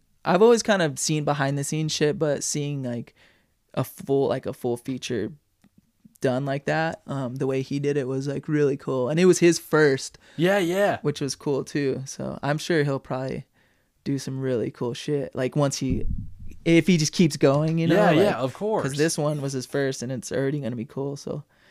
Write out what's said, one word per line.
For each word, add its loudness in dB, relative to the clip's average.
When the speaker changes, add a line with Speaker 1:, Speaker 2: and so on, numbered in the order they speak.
Speaker 1:
I've 4
always 8
kind 2
of -2
seen 0
behind 0
the -2
scenes -2
shit, 2
but 0
seeing, -4
like, -8
a -2
full, 0
like, -2
a -6
full -4
feature -6
done 0
like -4
that, -2
um, -6
the -2
way 0
he -4
did 0
it -2
was, -4
like, -8
really 2
cool. -2
And 0
it 6
was 8
his 4
first, 2
Speaker 2:
Yeah, 2
yeah. 2
Speaker 1:
which -4
was -4
cool -2
too. -2
So -8
I'm 0
sure 2
he'll 0
probably -6
do -2
some -8
really -2
cool -6
shit. -4
Like, -2
once 0
he, -2
if 4
he 6
just 2
keeps 4
going, 2
you 0
know? 4
Speaker 2:
Yeah, 6
Speaker 1:
Like, 6
Speaker 2:
yeah, 4
of -2
course. -2
Speaker 1:
'cause -4
this 2
one -2
was -4
his -4
first, -4
and -6
it's -8
already 0
gonna -4
be -6
cool. -8
So -8